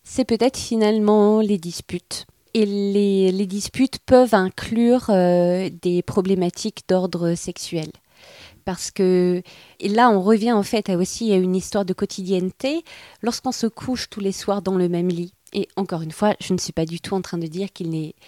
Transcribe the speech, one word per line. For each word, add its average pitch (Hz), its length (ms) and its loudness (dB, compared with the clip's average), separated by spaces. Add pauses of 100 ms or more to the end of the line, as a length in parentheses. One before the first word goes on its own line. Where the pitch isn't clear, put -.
c'est - 220 -2
peut-être 233 320 0
finalement 214 800 4
les 208 180 2
disputes. - 720 -12 (260)
Et 220 120 4
les, 202 640 2
les 190 160 -2
disputes 208 580 -4
peuvent 254 300 6
inclure, 233 720 2
euh, 180 600 4 (120)
des 180 220 0
problématiques 185 840 -2
d'ordre 180 460 0
sexuel. 170 520 -8 (760)
Parce - 280 -8
que, 180 500 2 (380)
et 202 100 -4
là, 233 220 4
on 196 100 2
revient 214 300 2
en 208 100 2
fait 208 300 -2
à 180 40 0
aussi 196 380 -2
à 190 40 4
une 185 180 2
histoire 196 280 -2
de 185 100 -4
quotidienneté. 196 920 -4 (400)
Lorsqu'on 240 280 -4
se - 140 -4
couche - 420 -6
tous - 120 -14
les 196 120 -2
soirs 196 300 -4
dans 190 160 -2
le 180 100 2
même 175 200 -2
lit, 175 260 -4 (180)
et 202 160 -4 (100)
encore 165 260 -4
une 160 80 -8
fois, 208 280 0
je - 140 -4
ne 180 60 0
suis - 120 -8
pas 165 140 -2
du 170 160 -8
tout - 140 -6
en 185 60 -2
train 175 180 -8
de 165 80 -6
dire 185 260 -8
qu'il 170 160 -8
n'est 156 240 -6 (140)